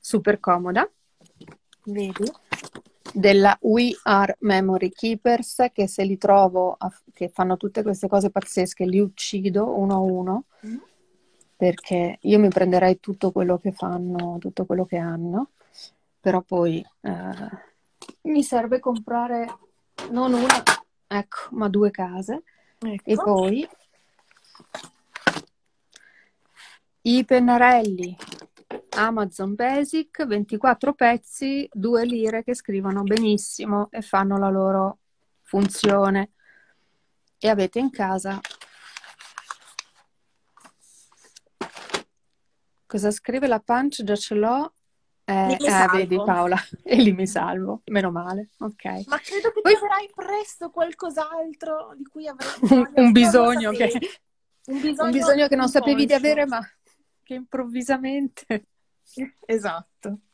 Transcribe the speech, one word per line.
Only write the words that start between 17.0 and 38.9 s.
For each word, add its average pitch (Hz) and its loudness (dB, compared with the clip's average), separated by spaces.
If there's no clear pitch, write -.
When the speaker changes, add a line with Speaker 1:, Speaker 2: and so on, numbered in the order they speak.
Speaker 1:
eh, 185 -10
mi 302 0
serve 240 0
comprare 240 -4
non 247 0
una, 247 2
ecco, - -8
ma 214 -4
due 202 2
case. 190 -8
Speaker 2:
Ecco. 208 -10
Speaker 1:
E 214 2
poi 208 0
i 247 2
pennarelli 240 4
Amazon 208 -2
Basic, 285 -2
ventiquattro 226 0
pezzi, 269 0
due 226 0
lire, 226 -2
che 247 -4
scrivono 196 -4
benissimo 208 -2
e 226 -12
fanno 196 0
la 196 0
loro 190 0
funzione. 196 0
E 214 0
avete 202 0
in 262 -2
casa, 196 -6